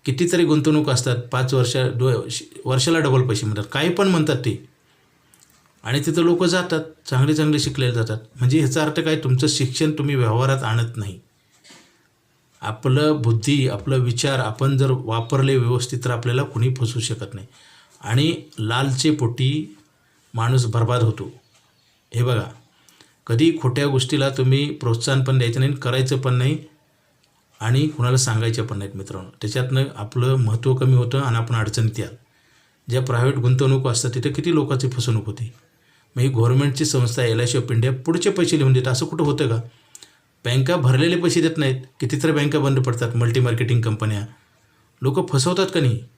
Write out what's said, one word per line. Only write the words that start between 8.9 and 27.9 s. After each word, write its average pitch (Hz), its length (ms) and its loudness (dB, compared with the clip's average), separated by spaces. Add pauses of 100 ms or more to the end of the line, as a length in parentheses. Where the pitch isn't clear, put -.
काय? 156 160 0
तुमचं 135 320 0
शिक्षण 151 440 0
तुम्ही 147 240 -2
व्यवहारात 127 480 0
आणत 113 320 0
नाही. 101 240 -10 (1400)
आपलं 139 600 0
बुद्धी, 127 460 2
आपलं 131 300 -2
विचार 123 420 0
आपण 127 380 0
जर 131 140 2
वापरले 127 680 0
व्यवस्थित, 123 480 -2
तर 123 60 -2
आपल्याला 120 320 -2
कुणी 127 300 -2
फसवू 117 260 -4
शकत - 360 -8
नाही. 98 120 -16 (540)
आणि 139 400 0 (180)
लालचे 131 520 0
पोटी 139 680 -2 (560)
माणूस 120 320 0
बर्बाद 117 380 0
होतो. 101 280 -2 (840)
हे 120 80 0
बघा, 113 220 0 (840)
कधी 156 340 2
खोट्या 131 260 0
गोष्टीला 135 420 0
तुम्ही 135 400 2
प्रोत्साहन 131 540 0
पण 131 140 2
द्यायचं 117 220 2
नाही, 139 140 2
करायचं 131 440 0
पण 127 160 0
नाही 135 240 0 (1000)
आणि 127 280 2
कुणाला 127 300 0